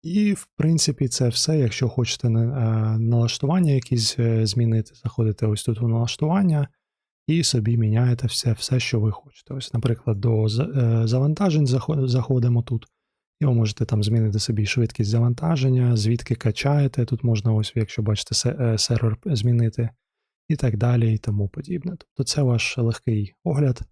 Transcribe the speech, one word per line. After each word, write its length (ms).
І, 300
в 140
принципі, 520
це 200
все. 300
Якщо 300
хочете 400
на-, 680
е, 40
налаштування 760
якісь, 460
е, 280
змінити, 480
заходите 520
ось 180
тут 180
у 60
налаштування 800
і 180
собі 320
міняєте 500
все, 260
все, 280
що 200
ви 120
хочете. 420
Ось, 200
наприклад, 460
до 280
з-, 120
е, 460
завантажень 600
заход-, 420
заходимо 540
тут, 240
і 60
ви 60
можете 320
там 180
змінити 360
собі 280
швидкість 440
завантаження, 880
звідки 380
качаєте. 680
Тут 200
можна, 280
ось, 220
якщо 280
бачите, 320
се-, 260
е, 180
сервер 460
змінити 640
і 80
так 200
далі 380
і 40
тому 300
подібне. 500
Тобто 260
це 180
ваш 360
легкий 560
огляд 360